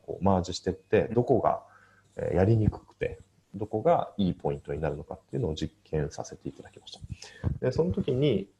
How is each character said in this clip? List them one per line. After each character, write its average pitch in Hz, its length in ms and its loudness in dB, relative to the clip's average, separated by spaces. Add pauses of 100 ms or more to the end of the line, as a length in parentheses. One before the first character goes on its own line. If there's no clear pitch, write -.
こ 82 140 -8
う、 85 40 -8
マ 98 140 6
ー 92 40 0
ジ 90 120 -6
し - 60 -8
て 95 100 -4
っ - 20 -2
て、 - 400 0
ど 117 120 4
こ 110 160 4
が、 73 220 0 (540)
え - 180 -4
ー、 - 20 4
や 90 80 6
り 113 120 6
に 107 120 4
く - 180 -6
く - 80 -20
て、 - 240 -6 (360)
ど 104 120 -6
こ 110 160 -4
が 151 340 2
い 95 140 2
い - 40 0
ポ - 180 -4
イ 71 40 -4
ン 71 40 -10
ト - 120 -8
に 73 80 -4
な 78 80 0
る 73 80 -2
の 73 80 -10
か - 120 -12
っ - 40 -20 (100)
て - 60 -6
い - 40 -2
う - 20 0
の 80 80 0
を 78 40 -2
実 - 200 -6 (100)
験 73 260 -2
さ - 140 -10
せ - 120 -16
て - 120 -10
い - 40 -10
た - 100 -18
だ - 80 -20
き - 80 -20
ま - 80 -20
し - 60 -18
た。 - 80 -20 (600)
で、 127 120 0
そ 160 120 2
の 180 80 0
時 160 200 -2
に、 131 360 2 (120)